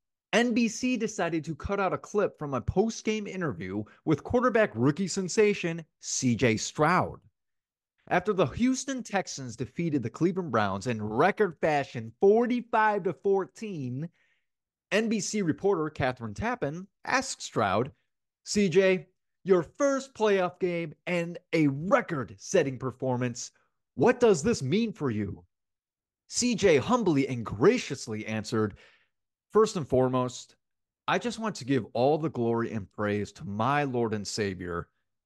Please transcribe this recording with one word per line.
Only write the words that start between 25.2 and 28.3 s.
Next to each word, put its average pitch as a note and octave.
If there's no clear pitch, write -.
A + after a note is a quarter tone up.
C A#3+
J E3
humbly E3+
and A#2+
graciously A2+
answered, G#2+